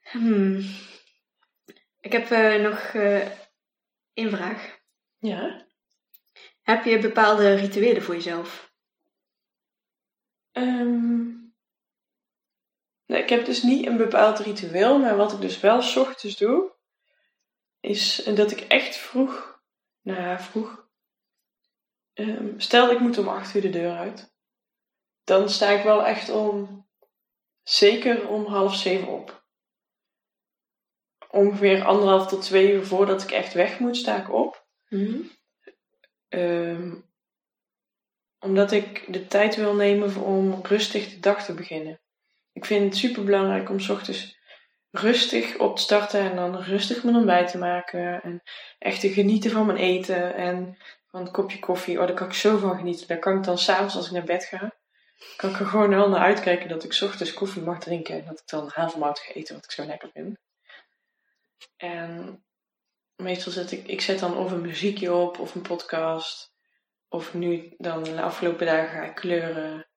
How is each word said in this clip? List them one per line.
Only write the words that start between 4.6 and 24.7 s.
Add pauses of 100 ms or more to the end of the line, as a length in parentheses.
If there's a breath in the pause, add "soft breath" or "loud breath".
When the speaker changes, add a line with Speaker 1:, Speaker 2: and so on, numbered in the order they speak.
Speaker 2:
Ja? (960 soft breath)
Speaker 1:
Heb
je
bepaalde
rituelen
voor
jezelf? (1800)
Speaker 2:
Ehm, (1800)
nee,
ik
heb
dus
niet
een
bepaald
ritueel,
maar
wat
ik
dus
wel
's
ochtends
doe, (1080)
is (180)
dat
ik
echt
vroeg, (380)
nou
ja,
vroeg, (1300)
ehm,
stel
ik
moet
om
acht
uur
de
deur
uit, (880)